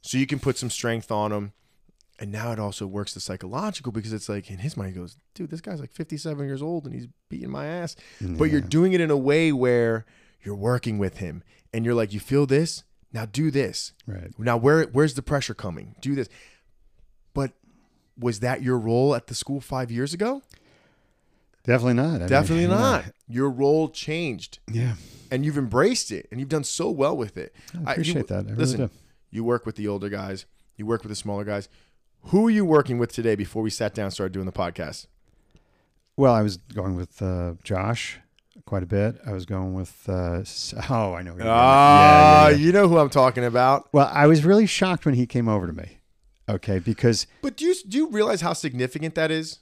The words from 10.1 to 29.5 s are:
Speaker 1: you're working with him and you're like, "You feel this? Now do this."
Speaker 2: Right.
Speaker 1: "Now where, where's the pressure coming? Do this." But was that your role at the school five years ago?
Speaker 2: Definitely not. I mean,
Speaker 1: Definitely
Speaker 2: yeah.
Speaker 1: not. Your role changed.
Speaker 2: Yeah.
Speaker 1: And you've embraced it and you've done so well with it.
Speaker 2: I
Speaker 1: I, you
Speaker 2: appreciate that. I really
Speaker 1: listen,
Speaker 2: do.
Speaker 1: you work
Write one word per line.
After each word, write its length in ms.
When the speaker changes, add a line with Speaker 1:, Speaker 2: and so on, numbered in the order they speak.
Speaker 1:
you're 140
working 440
with 180
him 260
and 120
you're 100
like, 180
"You 80
feel 260
this? 380
Now 140
do 240
this." 440
Speaker 2:
Right. 320
Speaker 1:
"Now 180
where, 280
where's 300
the 80
pressure 320
coming? 460
Do 140
this." 140
But 160
was 220
that 240
your 160
role 380
at 100
the 80
school 260
five 300
years 240
ago? 280
Speaker 2:
Definitely 300
not. 200
I 60
mean, 80
Speaker 1:
Definitely 380
Speaker 2:
yeah. 20
Speaker 1:
not. 260
Your 240
role 380
changed. 720
Speaker 2:
Yeah. 240
Speaker 1:
And 120
you've 140
embraced 540
it 180
and 80
you've 100
done 140
so 300
well 240
with 200
it. 160
Speaker 2:
I 20
Speaker 1:
I, 40
you 100
Speaker 2:
appreciate 380
that. 180
I 40
really 40
Speaker 1:
listen, 320
Speaker 2:
do. 40
Speaker 1:
you 100
work 240